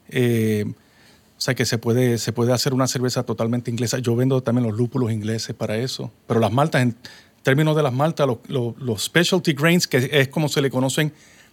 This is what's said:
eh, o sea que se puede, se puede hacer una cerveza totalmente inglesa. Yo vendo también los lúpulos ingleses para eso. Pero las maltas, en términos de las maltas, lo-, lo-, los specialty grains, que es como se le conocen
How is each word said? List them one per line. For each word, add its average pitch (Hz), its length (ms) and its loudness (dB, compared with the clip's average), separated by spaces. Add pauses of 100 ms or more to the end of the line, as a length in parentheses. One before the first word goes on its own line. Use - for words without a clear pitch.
(100)
eh, 110 560 2
o - 720 -16
sea 131 140 -2
que 123 120 0
se 117 120 -2
puede, 120 400 2
se 110 140 -4
puede 120 200 2
hacer 127 220 0
una 127 140 2
cerveza 123 340 -2
totalmente 117 480 -2
inglesa. 117 280 -2
Yo 120 180 0
vendo 131 260 2
también 120 240 0
los 104 100 -2
lúpulos 120 360 -2
ingleses 110 420 -4
para 107 220 -6
eso. 127 340 -6 (160)
Pero 120 140 2
las 107 120 2
maltas, 143 300 2
en 120 140 0 (480)
términos 151 320 2
de 151 80 2
las 127 80 0
maltas, 147 340 0
lo-, 123 220 -2
lo-, 120 320 -4
los 120 240 -4
specialty 170 480 2
grains, 165 340 2
que 123 260 0
es 135 160 4
como 151 200 -2
se 147 120 -2
le 135 100 0
conocen 135 420 -2 (400)